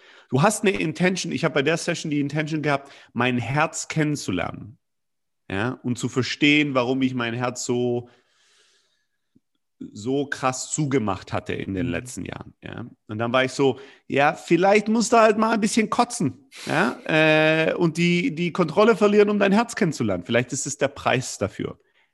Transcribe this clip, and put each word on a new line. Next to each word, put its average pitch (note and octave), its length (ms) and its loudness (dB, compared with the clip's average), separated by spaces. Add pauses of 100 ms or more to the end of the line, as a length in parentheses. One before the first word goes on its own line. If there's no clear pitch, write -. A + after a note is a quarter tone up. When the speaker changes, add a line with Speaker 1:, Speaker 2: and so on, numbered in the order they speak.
(280)
Speaker 1:
Du C3 140 2
hast G#3 200 2
eine G3 100 4
Intention, F3 600 -2
ich D3 120 -2
hab D#3 100 0
bei D3+ 80 2
der D#3 160 0
Session E3 320 -6
die D3 100 0
Intention D3+ 420 -4
gehabt, C#3 300 -2 (200)
mein B2 260 0
Herz C#3+ 500 -2
kennenzulernen. C#3+ 880 -4 (720)
Ja? G#2 220 -2 (100)
Und B2 160 -4
zu B2+ 100 -4
verstehen, D3 680 2
warum C3 280 0
ich B2+ 120 0
mein A#2 200 -4
Herz B2 300 -6
so, A#2+ 440 -2 (1800)
so C3 340 -4
krass - 460 -6
zugemacht C3 600 -2
hatte - 220 -6
in - 200 -6
den F2 120 -2
Speaker 2:
Mhm. F2 60 -4
Speaker 1:
letzten F2 320 -8
Jahren. - 380 -14
Ja? - 240 -12 (220)
Und A2 100 -8
dann A#2 140 -2
war B2+ 120 4
ich C3 80 -4
so, C3+ 260 2 (280)
ja, C#3+ 260 2
vielleicht G3 560 2
musst A3 240 0
du A#3 60 6
halt A3 200 6
mal A3 140 2
ein A3+ 80 0
bisschen G#3+ 300 0
kotzen, - 580 -2 (180)
ja? D#3 380 0
Äh, D#3 720 4
und E3 220 0
die, F3 380 2
die E3+ 180 -2
Kontrolle F#3+ 440 4
verlieren, G#3 320 6
um G#3 100 0
dein G3 140 4
Herz A3+ 220 2
kennenzulernen. A2 500 -2
Vielleicht A#2+ 280 0
ist - 140 -6
es C#3 120 -8
der C#3 100 2
Preis - 480 -2
dafür. - 420 -6 (360)